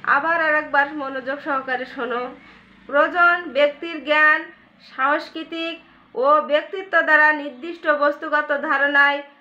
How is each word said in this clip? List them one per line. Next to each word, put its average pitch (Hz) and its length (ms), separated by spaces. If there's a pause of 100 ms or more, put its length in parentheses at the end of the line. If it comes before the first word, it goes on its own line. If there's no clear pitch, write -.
আবার 320 380
আর 311 140
একবার 285 320 (100)
মনোযোগ 269 440
সহকারে 262 440
শোনো। 247 380 (640)
প্রয়োজন 330 500 (120)
ব্যক্তির 285 560
জ্ঞান, 302 360 (560)
সাংস্কৃতিক 320 800 (400)
ও 285 260
ব্যক্তিত্ব 311 640
দ্বারা 302 300
নির্দিষ্ট 302 560
বস্তুগত 294 640 (100)
ধারণায় 285 600 (180)